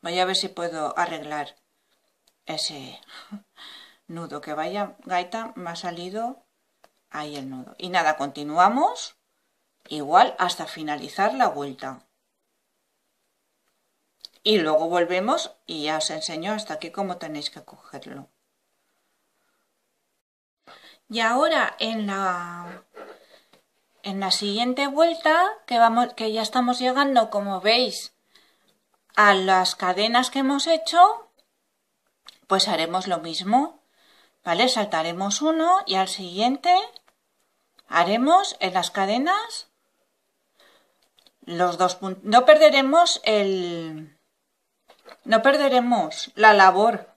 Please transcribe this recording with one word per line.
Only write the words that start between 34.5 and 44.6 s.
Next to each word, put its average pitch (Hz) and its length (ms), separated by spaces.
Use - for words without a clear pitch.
Saltaremos 185 720
uno 320 440
y 381 100
al 190 120
siguiente 214 640
haremos 240 720
en 185 140
las 180 180
cadenas 294 800
los 175 360
dos 180 180
pun-, 190 280
no 240 220
perderemos 302 800
el, 175 920